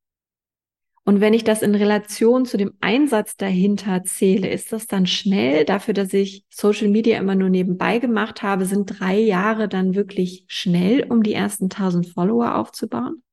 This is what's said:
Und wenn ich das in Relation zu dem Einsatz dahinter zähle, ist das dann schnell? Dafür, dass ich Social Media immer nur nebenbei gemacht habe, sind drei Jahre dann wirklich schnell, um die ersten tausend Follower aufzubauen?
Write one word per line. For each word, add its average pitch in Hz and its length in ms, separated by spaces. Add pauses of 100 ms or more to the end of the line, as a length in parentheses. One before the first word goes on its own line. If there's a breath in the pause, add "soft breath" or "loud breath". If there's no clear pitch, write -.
(1080)
Und 202 140
wenn 214 120
ich 226 120
das 220 160
in 208 120
Relation 208 720
zu 240 120
dem 196 240
Einsatz 226 560
dahinter 190 680
zähle, 190 460
ist - 240
das 220 140
dann 190 200
schnell? 226 560
Dafür, 196 300
dass 196 200
ich 196 360
Social 208 400
Media 220 280
immer 196 160
nur 190 140
nebenbei 185 520
gemacht 226 440
habe, 196 220
sind 196 340
drei 190 180
Jahre 214 520
dann 185 260
wirklich 190 520
schnell, 180 640
um 233 140
die 208 100
ersten 202 360
tausend 180 380
Follower 226 480
aufzubauen? 240 760